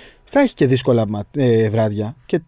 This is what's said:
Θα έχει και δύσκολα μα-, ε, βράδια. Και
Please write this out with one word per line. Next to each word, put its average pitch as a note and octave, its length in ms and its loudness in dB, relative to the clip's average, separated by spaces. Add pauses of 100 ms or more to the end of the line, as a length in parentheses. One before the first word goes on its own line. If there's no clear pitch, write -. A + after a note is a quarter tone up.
(300)
Θα C#4 100 2
έχει C4+ 140 0
και D3 120 2
δύσκολα B2 420 0
μα-, G#2 140 -6 (140)
ε, A#2 320 2
βράδια. G#2+ 480 -2 (100)
Και - 220 -2